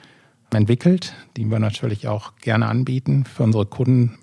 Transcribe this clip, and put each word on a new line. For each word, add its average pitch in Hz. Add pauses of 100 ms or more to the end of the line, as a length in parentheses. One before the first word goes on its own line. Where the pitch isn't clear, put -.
(520)
entwickelt, 123 (200)
die 110
wir 113
natürlich 110
auch 104
gerne 113
anbieten 131
für -
unsere 110
Kunden, 123